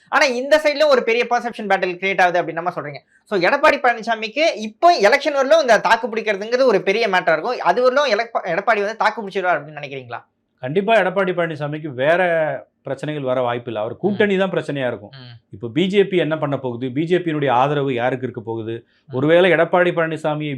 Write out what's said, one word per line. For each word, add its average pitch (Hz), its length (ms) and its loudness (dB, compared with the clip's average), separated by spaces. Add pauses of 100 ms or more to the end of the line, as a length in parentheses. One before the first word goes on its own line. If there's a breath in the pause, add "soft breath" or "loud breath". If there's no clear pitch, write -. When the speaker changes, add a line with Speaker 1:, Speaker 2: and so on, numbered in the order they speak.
(120)
Speaker 1:
ஆனா 294 200 2
இந்த 269 260 -2
சைடுல 302 300 2
ஒரு 247 140 4
பெரிய 226 220 0
பெர்செப்ஷன் 233 460 -4
பேட்டில் 185 280 0
கிரியேட் 190 260 0
ஆகுது 175 160 2
அப்படின்னு 165 220 -4
நம்ம 175 140 -4
சொல்றீங்க. 143 240 -10 (320)
So 208 60 0
எடப்பாடி 269 400 2
பழனிசாமிக்கு 226 640 -2 (160)
இப்போ 220 300 2 (120)
எலெக்ஷன் 277 380 2
வரலும் 294 240 4
இந்த 220 160 4
தாக்கு 233 280 2
பிடிக்கிறதுங்கிறது 220 640 0
ஒரு 185 100 4
பெரிய 214 260 0
மேட்டரா 175 280 2
இருக்கும். 208 280 -4
அது 190 180 2
வரலும் 254 300 2
எலப்ப-, 226 340 -2
எடப்பாடி 208 380 0
வந்து 214 180 -4
தாக்கு 214 180 0
பிடிச்சிருவார் 180 380 -2
அப்படின்னு 147 240 -16
நினைக்கிறீங்களா? 127 380 -12 (420)
Speaker 2:
கண்டிப்பா 190 340 0
எடப்பாடி 185 360 2
பழனிசாமிக்கு 156 640 -4
வேற 156 280 2 (600)
பிரச்சனைகள் 147 460 -8
வர 127 120 0
வாய்ப்பில்லை. 120 420 -4
அவர் 117 120 -6
Speaker 1:
ம். - 60 -20
Speaker 2:
கூட்டணி 202 360 0
தான் 185 160 0
பிரச்சனையா 143 340 -4
இருக்கும். 101 260 -8
Speaker 1:
ம். 123 220 -18 (180)
Speaker 2:
இப்ப 113 160 -10
பி 139 180 0
ஜே 196 180 2
பி 190 140 -2
என்ன 156 180 0
பண்ண 143 220 -4
போகுது, 123 340 -6
பி 151 120 -2
ஜே 175 140 2
பியினுடைய 151 340 -2
ஆதரவு 139 420 0
யாருக்கு 123 320 -2
இருக்க 113 160 -10
போகுது, 113 320 -8
Speaker 1:
ம். - 400 -16
Speaker 2:
ஒருவேளை 165 360 4
எடப்பாடி 170 400 2
பழனிசாமியை 151 680 -4